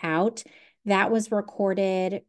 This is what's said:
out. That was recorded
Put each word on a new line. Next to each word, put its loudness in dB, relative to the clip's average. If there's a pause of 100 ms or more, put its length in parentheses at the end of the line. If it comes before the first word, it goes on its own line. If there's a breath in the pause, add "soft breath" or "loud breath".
out. 0 (420 soft breath)
That 2
was 0
recorded -2